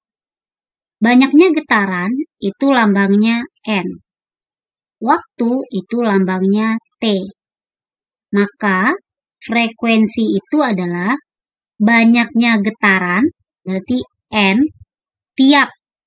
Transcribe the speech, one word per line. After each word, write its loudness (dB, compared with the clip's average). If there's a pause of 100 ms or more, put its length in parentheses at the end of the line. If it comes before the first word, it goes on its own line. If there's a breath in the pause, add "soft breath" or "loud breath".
(1040)
Banyaknya 4
getaran -2 (240)
itu -2
lambangnya 2 (240)
N. -6 (1000)
Waktu -4 (240)
itu -6
lambangnya 0 (220)
T. -6 (1300)
Maka -2 (480)
frekuensi -2
itu -4
adalah -4 (640)
banyaknya 2
getaran, -2 (400)
berarti -4 (260)
N, 2 (720)
tiap, 2 (340)